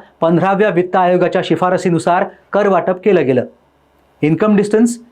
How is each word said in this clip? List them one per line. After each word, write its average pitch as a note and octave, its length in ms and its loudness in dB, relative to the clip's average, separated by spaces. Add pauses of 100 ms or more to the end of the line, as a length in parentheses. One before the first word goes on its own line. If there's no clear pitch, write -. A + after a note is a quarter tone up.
(200)
पंधराव्या F#3 480 0
वित्त F3+ 280 -2
आयोगाच्या F3+ 480 0
शिफारसीनुसार F3+ 800 -2 (280)
कर G3+ 160 0
वाटप F#3 360 -2
केलं F3+ 220 2
गेलं. B2 180 0 (800)
इन्कम E3 340 2
डिस्टन्स, A3 420 0 (140)